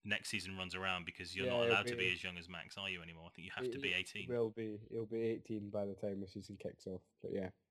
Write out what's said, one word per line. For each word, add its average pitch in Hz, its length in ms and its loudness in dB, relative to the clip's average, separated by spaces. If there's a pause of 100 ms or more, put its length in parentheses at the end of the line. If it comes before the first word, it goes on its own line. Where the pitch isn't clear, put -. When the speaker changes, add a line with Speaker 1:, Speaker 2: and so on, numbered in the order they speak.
Speaker 1:
next - 240 0
season 95 280 0
runs 92 180 -2
around, 92 300 2
because 87 300 -6
you're 95 120 4
Speaker 2:
Yeah, 123 40 4
Speaker 1:
not 120 120 6
Speaker 2:
it'll 117 100 8
Speaker 1:
allowed 104 140 6
to 120 100 2
Speaker 2:
be 95 80 4
Speaker 1:
be 90 80 6
as 90 100 -2
young 90 140 -4
as 85 100 -8
Max, 87 300 -8
are 98 120 -4
you, 90 120 -2
anymore? 82 240 -10
I 85 100 -10
think 85 120 -8
you 92 60 -8
have 127 120 -2
Speaker 2:
It, 120 80 0
Speaker 1:
to - 60 -4
be 95 100 2
Speaker 2:
it 90 100 4
Speaker 1:
eighteen. 101 300 -4
Speaker 2:
will 117 220 4
be. 110 260 -4 (120)
It'll 113 180 -2
be 113 160 0
eighteen 107 460 0
by 101 160 2
the 98 100 -2
time 98 260 -2
the 92 60 -4
season 98 340 -8
kicks - 260 -6
off. 92 140 -4 (200)
But - 120 -6
yeah. 92 160 0 (220)